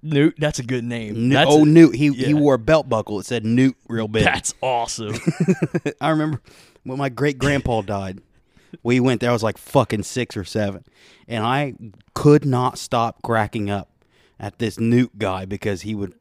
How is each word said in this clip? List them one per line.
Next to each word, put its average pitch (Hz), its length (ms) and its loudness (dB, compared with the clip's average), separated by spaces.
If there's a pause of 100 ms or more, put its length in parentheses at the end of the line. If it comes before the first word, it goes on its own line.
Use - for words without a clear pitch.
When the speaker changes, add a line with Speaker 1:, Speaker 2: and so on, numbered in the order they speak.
Speaker 1:
Newt, 151 360 2
that's 151 220 -2
a 131 40 -8
good 123 200 -4
name. 117 460 -4
Speaker 2:
Newt, 135 40 4
Speaker 1:
That's 143 180 4
Speaker 2:
oh, 151 100 8
Speaker 1:
a, 151 40 8
Speaker 2:
Newt. 151 300 8
He, 147 160 2
he 127 200 -4
Speaker 1:
yeah. - 20 4
Speaker 2:
wore 147 220 4
a 120 40 -2
belt 135 300 0
buckle. 107 300 -4
It 98 60 -10
said 113 200 -6
Newt 123 300 2 (120)
real 113 200 -6
big. 107 160 0
Speaker 1:
That's - 380 -2
awesome. 117 540 -4 (440)
Speaker 2:
<laughs> - 420 -6
I 147 80 -2
remember 156 320 -2 (420)
when 131 140 -10
my 139 120 -4
great 135 280 -2
grandpa 127 440 0
died. 98 400 -8 (640)
We 123 160 2
went 123 220 2
there. 120 80 0
I 123 40 2
was, 110 100 0
like, 107 140 -2
fucking 110 460 0
six - 320 -6
or 101 80 -6
seven, 98 400 -6 (460)
and 113 160 -4
I 131 300 -2 (380)
could 147 320 6
not 127 320 0
stop 117 460 -4
cracking 107 460 -2
up 98 200 -6 (480)
at - 220 -12
this 110 200 -4
Newt 117 380 2
guy 95 280 -4
because 98 380 -6
he 107 120 -6
would 101 260 -8